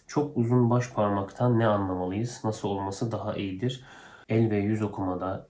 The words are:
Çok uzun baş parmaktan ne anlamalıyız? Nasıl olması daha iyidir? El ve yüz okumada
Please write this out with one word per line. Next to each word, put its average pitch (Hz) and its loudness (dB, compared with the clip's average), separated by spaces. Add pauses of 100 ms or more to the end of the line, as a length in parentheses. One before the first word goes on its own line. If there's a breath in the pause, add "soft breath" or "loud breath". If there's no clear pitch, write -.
Çok 147 -2
uzun 120 4
baş 120 2
parmaktan 104 0
ne 113 4
anlamalıyız? 98 -2
Nasıl 107 -2
olması 98 -4
daha 104 -4
iyidir? 101 -4 (440 loud breath)
El 113 4
ve 104 0
yüz 104 0
okumada 95 -4